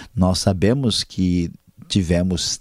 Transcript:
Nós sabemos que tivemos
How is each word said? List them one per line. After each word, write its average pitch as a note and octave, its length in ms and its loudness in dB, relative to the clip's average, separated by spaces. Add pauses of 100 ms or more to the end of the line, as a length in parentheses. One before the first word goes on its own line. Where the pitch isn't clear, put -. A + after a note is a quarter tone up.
(140)
Nós F#2 260 2
sabemos G#2+ 600 0
que F2+ 480 -2 (380)
tivemos F2 720 0